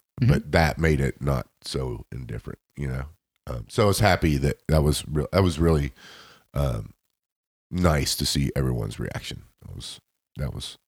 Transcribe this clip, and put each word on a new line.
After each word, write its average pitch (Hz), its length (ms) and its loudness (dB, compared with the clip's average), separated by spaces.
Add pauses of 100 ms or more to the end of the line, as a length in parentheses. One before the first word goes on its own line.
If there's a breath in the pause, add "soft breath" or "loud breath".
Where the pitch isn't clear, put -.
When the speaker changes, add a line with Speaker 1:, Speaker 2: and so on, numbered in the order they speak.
(200)
Speaker 1:
Mm-hmm. 123 140 6
Speaker 2:
but 180 180 0
that 80 280 2
made 78 200 4
it 67 220 -2
not 67 260 -2 (140)
so 64 500 -8
indifferent, 58 460 -12 (180)
you 71 120 -6
know? 65 160 -6 (420)
Um, 60 240 -8
so 117 140 2
I - 20 6
was 98 140 4
happy 85 380 4
that 69 200 0 (100)
that 78 140 6
was 73 260 2
re-, 73 240 -2
that 95 120 4
was 80 160 0
really, 78 340 2 (640 loud breath)
um, 62 400 -4 (720)
nice 80 460 2
to 73 100 -4
see 69 300 0
everyone's 60 440 -2
reaction. - 440 -8 (260)
It 50 60 -14
was, - 240 -14 (380)
that 71 180 -6
was - 320 -12